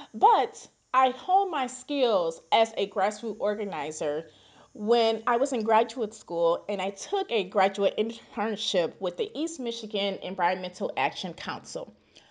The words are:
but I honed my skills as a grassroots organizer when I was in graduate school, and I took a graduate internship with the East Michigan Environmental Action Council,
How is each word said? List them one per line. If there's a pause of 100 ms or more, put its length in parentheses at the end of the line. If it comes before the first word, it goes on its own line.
(140)
but (280)
I
honed
my
skills (100)
as
a
grassroots
organizer (460)
when
I
was
in
graduate
school,
and
I
took
a
graduate
internship
with
the
East
Michigan
Environmental
Action
Council, (360)